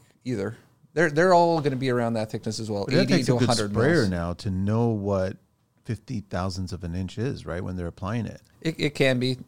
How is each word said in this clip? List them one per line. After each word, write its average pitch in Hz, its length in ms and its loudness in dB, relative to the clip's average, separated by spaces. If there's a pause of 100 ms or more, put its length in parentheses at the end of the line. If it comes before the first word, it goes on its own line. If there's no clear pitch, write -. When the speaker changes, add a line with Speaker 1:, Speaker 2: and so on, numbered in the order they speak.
(240)
Speaker 1:
either. 117 340 -4 (360)
They're, 156 180 2
they're 175 220 4
all 170 260 6
gonna 135 160 0
be 127 140 -2
around 120 240 0
that 110 180 -2
thickness 110 300 -6
as 110 100 -6
well, 101 140 -2
Speaker 2:
But 127 80 -2
that 165 80 6
Speaker 1:
eighty - 140 2
Speaker 2:
takes 127 120 2
Speaker 1:
to 131 80 4
Speaker 2:
a 117 40 2
good 120 100 4
Speaker 1:
a - 40 4
hundred 107 180 0
Speaker 2:
sprayer 123 260 4
Speaker 1:
mils. 110 120 2
Speaker 2:
now 87 240 -2
to 98 160 -6
know 104 380 2
what 101 480 0 (480)
fifty 110 380 -8
thousandths 92 500 -6
of 87 140 -10
an 85 100 -6
inch 92 220 -6
is, 123 280 -6
right, 82 160 -6
when 92 140 -8
they're 87 120 -6
applying 101 380 -6
it. - 160 -12 (200)
Speaker 1:
It, 160 180 -6
it 147 160 -2
can 131 240 4
be. 127 180 0 (100)